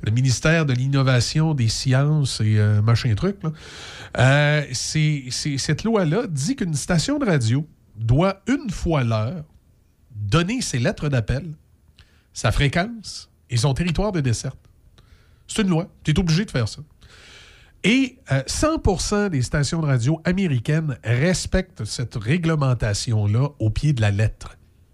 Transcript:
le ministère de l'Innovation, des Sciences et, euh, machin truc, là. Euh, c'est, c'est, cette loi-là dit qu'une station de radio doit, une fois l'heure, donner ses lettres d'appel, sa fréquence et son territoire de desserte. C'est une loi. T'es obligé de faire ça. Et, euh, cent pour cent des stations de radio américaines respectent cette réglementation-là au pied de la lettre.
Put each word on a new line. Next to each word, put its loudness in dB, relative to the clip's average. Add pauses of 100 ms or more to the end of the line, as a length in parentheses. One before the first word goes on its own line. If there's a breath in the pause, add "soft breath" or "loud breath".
le -2
ministère 2
de 0
l'Innovation, 2
des 2
Sciences 0
et, 2
euh, 4
machin 2
truc, -2
là. -4 (680 loud breath)
Euh, 4 (100)
c'est, 0
c'est, -4
cette -2
loi-là 2
dit -2
qu'une -4
station 0
de -2
radio 0 (280)
doit, 0
une 0
fois -2
l'heure, -2 (680)
donner 0
ses -6
lettres -2
d'appel, -2 (880 soft breath)
sa -2
fréquence -2 (180)
et -2
son 2
territoire 0
de -2
desserte. -2 (880 soft breath)
C'est -2
une 2
loi. 2 (160)
T'es 0
obligé 2
de -18
faire -2
ça. -12 (1040 loud breath)
Et, 2 (160)
euh, 2
cent 0
pour 0
cent 0
des 0
stations -2
de 0
radio 0
américaines 0
respectent 0
cette -8
réglementation-là 0 (100)
au 2
pied 0
de 0
la 4
lettre. -2 (380)